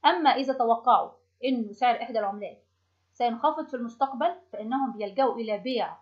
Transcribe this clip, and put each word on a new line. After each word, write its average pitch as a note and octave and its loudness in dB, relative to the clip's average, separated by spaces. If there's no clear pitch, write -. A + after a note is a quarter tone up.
أما D#4+ 4
إذا C4 0
توقعوا A#3 2
أن A#3 -2
سعر A#3+ 0
إحدى A3+ -4
العملات G3+ -6
سينخفض C#4 0
في - -10
المستقبل، C4+ -2
فإنهم A3+ -4
بيلجأوا G#3 0
إلى A3 -4
بيع G#3+ -4